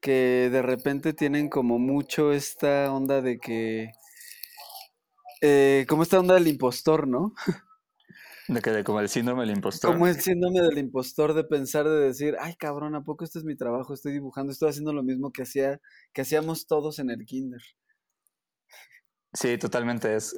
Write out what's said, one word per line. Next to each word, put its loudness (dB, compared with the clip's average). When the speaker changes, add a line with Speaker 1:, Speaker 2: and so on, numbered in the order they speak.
Speaker 1:
que 4
de 2
repente 0
tienen 0
como 0
mucho 0
esta 0
onda 0
de -2
que, -4
eh, 6
como 2
esta 4
onda 6
del 6
impostor, 0
¿no? -2
<laughs> -6
Speaker 2:
De 0
que, 0
de 0
como 0
el 0
síndrome 0
del 0
impostor. 0
Speaker 1:
Como 4
el 2
síndrome 0
del 4
impostor, -2
de 0
pensar, 0
de 2
decir, 0
"Ay, -8
cabrón, -6
¿a -6
poco -10
este -12
es -10
mi -8
trabajo? -6
Estoy -8
dibujando, -8
estoy 0
haciendo -4
lo -4
mismo -4
que -8
hacía, -2
que -4
hacíamos -2
todos -2
en -4
el -8
kinder". -10
Speaker 2:
Sí, -2
totalmente, -2
es, -4